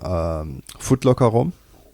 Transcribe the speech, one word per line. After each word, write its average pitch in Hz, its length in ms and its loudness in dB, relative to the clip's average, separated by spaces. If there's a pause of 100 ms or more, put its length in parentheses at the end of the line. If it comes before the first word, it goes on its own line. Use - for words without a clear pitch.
ähm, 80 580 -4 (160)
Footlocker 127 480 2
rum. 120 260 2 (420)